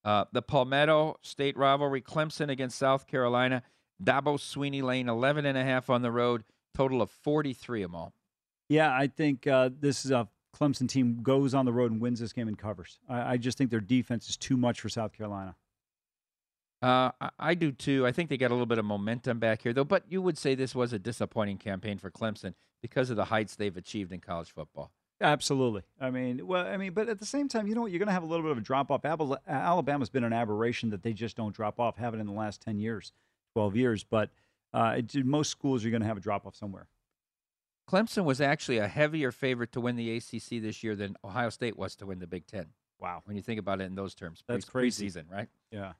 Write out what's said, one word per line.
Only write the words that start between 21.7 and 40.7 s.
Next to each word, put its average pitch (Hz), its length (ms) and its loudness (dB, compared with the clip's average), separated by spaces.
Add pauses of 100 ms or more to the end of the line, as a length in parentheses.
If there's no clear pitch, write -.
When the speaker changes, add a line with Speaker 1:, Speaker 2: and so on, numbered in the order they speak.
Speaker 1:
for 95 120 -10
Clemson 104 440 -6 (280)
because 127 280 0
of 113 60 0
the 101 100 2
heights 110 300 0
they've 101 200 -2
achieved 92 360 -8
in 90 80 -10
college 85 320 -8
football. 73 400 -14 (280)
Speaker 2:
Absolutely. 135 600 2 (180)
I 131 100 -2
mean, 127 360 -4
well, 180 180 0
I 196 120 -4
mean, 190 160 -6
but 214 160 -2
at 208 100 -4
the 214 80 -12
same 285 220 -2
time, 220 180 -2
you 214 80 -2
know 240 60 0
what? 226 100 -4
You're 170 80 -4
gonna 208 140 0
have 180 100 0
a 160 40 -8
little 165 180 -2
bit 156 80 0
of 123 60 0
a - 20 -4
drop 135 300 0
off. 131 120 0
Abala-, 147 460 -2
Alabama's 143 640 0
been 131 120 0
an 117 100 0
aberration 113 580 0
that 98 120 -6
they 117 100 -2
just 107 240 -6
don't 107 180 -4
drop 110 260 -4
off. 113 160 0
Haven't 113 240 -4
in 107 60 -4
the 101 60 -6
last 107 280 -6
ten 107 180 -4
years, 107 340 -6 (400)
twelve 104 220 2
years. 117 300 4
But, - 260 2 (420)
uh, 117 260 2
it, 127 280 -2
most 147 240 2
schools 131 340 0
are 113 60 0
gonna 113 140 0
have 107 140 -2
a - 20 -8
drop 101 260 -2
off 95 80 -16
somewhere. 95 320 -12 (1040)
Speaker 1:
Clemson 202 340 2
was 131 160 2
actually 139 380 2
a 104 80 2
heavier 151 460 0
favorite 120 400 -2
to 127 80 -4
win 120 160 -2
the 117 140 -4
A 117 100 -4
C - 180 -10
C 117 220 -8
this 107 240 -6